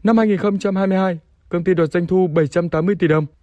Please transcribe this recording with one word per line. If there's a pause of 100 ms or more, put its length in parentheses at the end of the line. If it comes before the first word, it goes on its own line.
Năm
hai
nghìn
không
trăm
hai
mươi
hai, (300)
công
ty
đoạt
doanh
thu
bảy
trăm
tám
mươi
tỷ
đồng. (180)